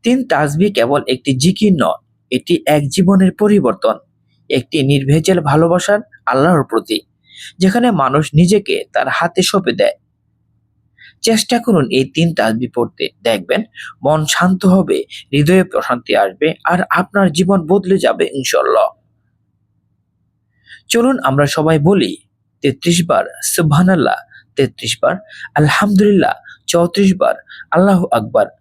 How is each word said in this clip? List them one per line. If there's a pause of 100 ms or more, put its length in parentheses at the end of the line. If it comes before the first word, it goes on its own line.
তিন
তাসবিহ
কেবল
একটি
জিকির
নয়, (320)
এটি
এক
জীবনের
পরিবর্তন, (540)
একটি
নির্ভেজাল
ভালোবাসার (260)
আল্লাহর
প্রতি, (560)
যেখানে
মানুষ
নিজেকে (100)
তার
হাতে
সঁপে
দেয়। (1300)
চেষ্টা
করুন
এই
তিন
তাসবিহ
পড়তে, (140)
দেখবেন (420)
মন
শান্ত
হবে, (300)
হৃদয়ে
প্রশান্তি
আসবে, (100)
আর (100)
আপনার
জীবন
বদলে
যাবে
ইনশাআল্লাহ। (2000)
চলুন
আমরা
সবাই
বলি (440)
তেত্রিশ
বার (180)
সুবহানাল্লাহ, (400)
তেত্রিশ
বার (400)
আলহামদুলিল্লাহ, (340)
চৌত্রিশ
বার (360)
আল্লাহু
আকবার। (140)